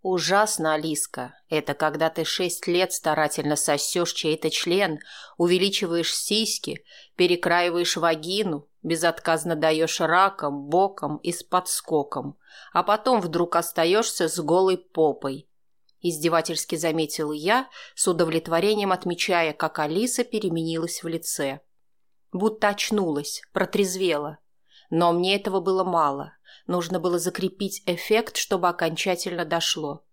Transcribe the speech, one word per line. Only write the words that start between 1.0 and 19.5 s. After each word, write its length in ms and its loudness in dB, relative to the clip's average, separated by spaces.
это 260 -2
когда 360 0
ты 160 -4
шесть 420 -4
лет 240 2
старательно 640 0
сосешь 560 0
чей-то 380 -2
член, 500 0
увеличиваешь 760 2
сиськи, 720 -2
перекраиваешь 800 2
вагину, 760 0
безотказно 760 0
даешь 460 2
раком, 640 2
боком 540 0
и 120 -4
с 100 -8
подскоком, 960 -2
а 100 4
потом 380 2
вдруг 340 0
остаешься 720 2
с 140 -2
голой 360 4
попой", 720 -2
издевательски 720 0
заметила 560 -2
я, 380 0
с 100 -2
удовлетворением 840 2
отмечая, 640 0